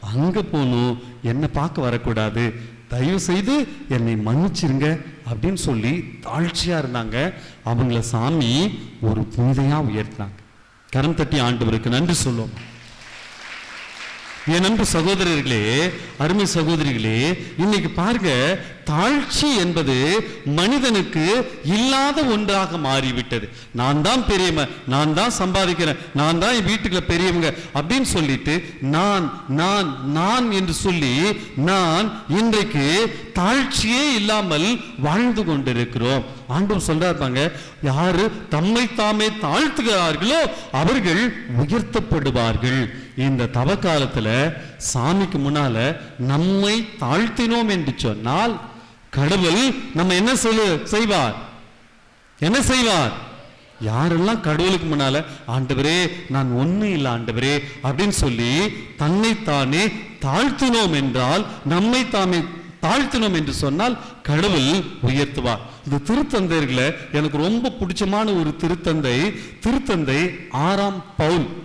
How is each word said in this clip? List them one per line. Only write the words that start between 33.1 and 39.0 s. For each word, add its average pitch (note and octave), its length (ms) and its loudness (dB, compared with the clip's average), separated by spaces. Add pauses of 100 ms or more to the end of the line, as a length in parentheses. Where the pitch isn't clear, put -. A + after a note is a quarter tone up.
தாழ்ச்சியே B3 840 2
இல்லாமல் G3+ 640 0 (200)
வாழ்ந்து G3+ 460 2
கொண்டிருக்கிறோம். B2+ 880 0 (140)
ஆண்டவர் F#3 400 0
சொல்றாரு E3 300 2
பாருங்க, C#3 340 0 (320)
யாரு F3 480 2 (180)
தம்மை A3 460 0
தாமே G#3+ 340 2